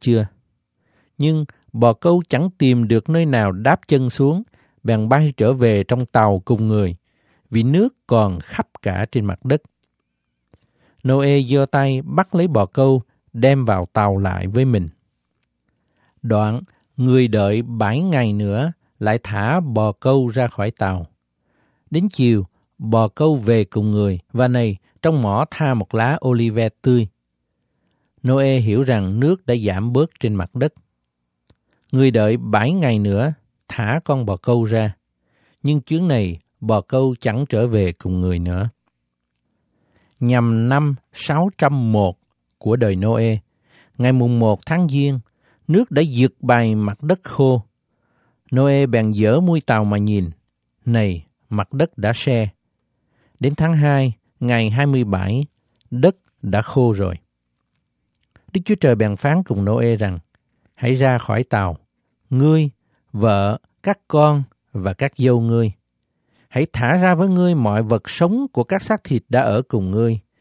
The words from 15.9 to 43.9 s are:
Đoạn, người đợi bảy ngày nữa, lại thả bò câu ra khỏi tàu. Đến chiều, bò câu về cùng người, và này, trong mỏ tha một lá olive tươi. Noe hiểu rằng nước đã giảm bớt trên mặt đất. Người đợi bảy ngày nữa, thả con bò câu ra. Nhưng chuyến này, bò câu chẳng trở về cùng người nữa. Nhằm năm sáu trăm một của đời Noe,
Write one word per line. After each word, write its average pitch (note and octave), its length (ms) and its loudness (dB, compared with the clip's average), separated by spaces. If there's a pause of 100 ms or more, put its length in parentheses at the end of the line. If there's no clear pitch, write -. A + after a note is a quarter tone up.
Đoạn, A2 380 0 (360)
người B2+ 320 4
đợi G#2+ 340 0
bảy A#2 380 -2
ngày C3+ 320 0
nữa, G#2 400 -2 (260)
lại G#2+ 240 0
thả A2 380 -2
bò A2 320 -2
câu C3 360 0
ra A#2+ 180 -2
khỏi G#2+ 240 -6
tàu. F#2 360 -2 (840)
Đến F3+ 180 0
chiều, A#2 380 2 (320)
bò A2 300 0
câu D3+ 280 0
về A2 280 0
cùng G#2+ 260 -2
người, G2+ 280 0 (140)
và B2 160 0
này, A#2 280 -2 (260)
trong D#3+ 200 0
mỏ G#2+ 280 0
tha C#3 240 -2
một A2 200 -4
lá A#2 240 0 (100)
olive A#2 400 0 (140)
tươi. A#2+ 260 2 (1200)
Noe C3+ 280 2
hiểu A2 260 0
rằng G#2+ 380 -2
nước E3+ 260 0
đã B2 80 0 (120)
giảm G2 260 -2
bớt D3 180 0 (100)
trên A2 140 -2
mặt F#2 200 -6
đất. C3+ 200 -4 (1160)
Người C3 180 4
đợi A2 260 2
bảy A2+ 360 0
ngày C3+ 260 0
nữa, G#2 340 0 (360)
thả A#2+ 360 -4
con C3 220 -2
bò G2 100 -4
câu A#2+ 280 0
ra. A2 280 -2 (720)
Nhưng C#3+ 180 0
chuyến E3 280 -2
này, G2 320 -2 (200)
bò A2 200 0
câu C3 400 0
chẳng B2 280 -2
trở A#2 180 0
về G2+ 260 0
cùng F2+ 280 -4
người F2+ 180 -2
nữa. F2+ 300 -4 (1500)
Nhằm A#2+ 480 2
năm C#3+ 260 0 (180)
sáu E3 460 -4
trăm C3+ 340 0
một G2+ 260 0 (400)
của A2 180 -2
đời G#2 200 0
Noe, A2+ 400 0 (640)